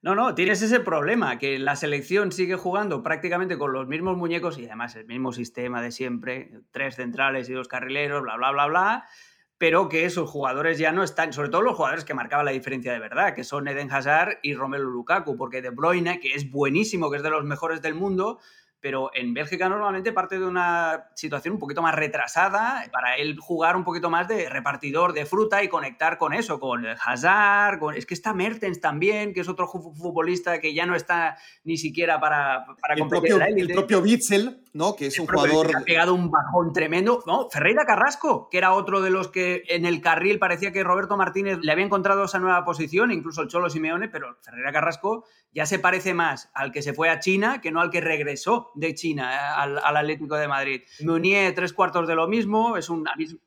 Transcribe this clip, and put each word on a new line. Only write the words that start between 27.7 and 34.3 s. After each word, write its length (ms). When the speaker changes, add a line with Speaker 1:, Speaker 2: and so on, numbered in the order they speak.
Speaker 1:
con... 160
es 100
que 80
está 220
Mertens 460
también, 520
que 60
es 80
otro 180
ju-, 300
futbolista 640
que 160
ya 100
no 100
está 400
ni 140
siquiera 420
para, 440
para 140
Speaker 2:
El 60
Speaker 1:
competir 300
Speaker 2:
propio, 80
Speaker 1:
en 20
la 80
élite. 260
Speaker 2:
el 60
propio 220
Witzel, 600